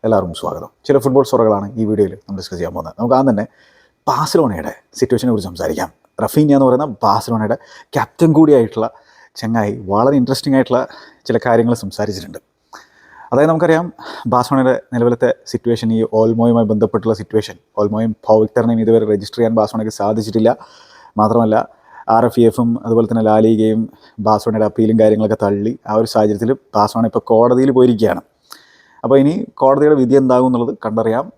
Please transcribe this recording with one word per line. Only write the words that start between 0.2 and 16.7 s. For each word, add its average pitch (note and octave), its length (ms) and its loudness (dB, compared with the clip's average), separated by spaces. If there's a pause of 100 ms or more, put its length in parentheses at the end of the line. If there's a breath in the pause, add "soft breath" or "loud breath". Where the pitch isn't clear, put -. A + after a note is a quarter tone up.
സ്വാഗതം. E2 300 -10 (180)
ചില C#3 160 2
ഫുട്ബോൾ C3+ 240 2
സ്റ്റോറികളാണ് G#2+ 400 0 (120)
ഈ A2+ 100 -2
വീഡിയോയിൽ G2+ 280 0
നമ്മൾ G2 220 -12
ഡിസ്കസ് F#2 200 -12
ചെയ്യാൻ E2 160 -8
പോകുന്നത്. E2 220 -12
നമുക്ക് A#2+ 200 0
ആദ്യം C3+ 120 2
തന്നെ G#2+ 160 -2 (640 soft breath)
ബാഴ്സലോണയുടെ C#3 640 -2 (260)
സിറ്റുവേഷനെ B2+ 340 -2
കുറിച്ച് G2 160 -4
സംസാരിക്കാം. F2 400 -6 (340)
റഫീനിയ D3 340 2
എന്ന് C3+ 100 4
പറയുന്ന B2+ 180 0 (180)
ബാഴ്സലോണയുടെ A2 540 -2 (380 loud breath)
ക്യാപ്റ്റൻ D#3+ 420 0
കൂടിയായിട്ടുള്ള A#2+ 500 4 (520 soft breath)
ചങ്ങായി A2 320 -2 (200)
വളരെ B2+ 280 2
ഇൻട്രസ്റ്റിംഗ് C3+ 380 -2
ആയിട്ടുള്ള B2+ 240 0 (480 loud breath)
ചില A2+ 160 0
കാര്യങ്ങൾ A#2 280 2 (100)
സംസാരിച്ചിട്ടുണ്ട്. G2 560 -8 (920 loud breath)
അതായത്, C#3+ 200 2
നമുക്കറിയാം, E3 360 2 (460 loud breath)
ബാഴ്സലോണയുടെ B2+ 420 2 (200)
നിലവിലത്തെ A#2+ 360 2 (220)
സിറ്റുവേഷൻ, A#2 340 -2 (100)
ഈ - 20 0 (200)
ഓൾമോയുമായി A#2 540 2